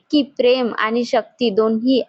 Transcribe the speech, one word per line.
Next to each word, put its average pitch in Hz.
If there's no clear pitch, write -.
की 294
प्रेम 247
आणि 233
शक्ती 240
दोन्ही 220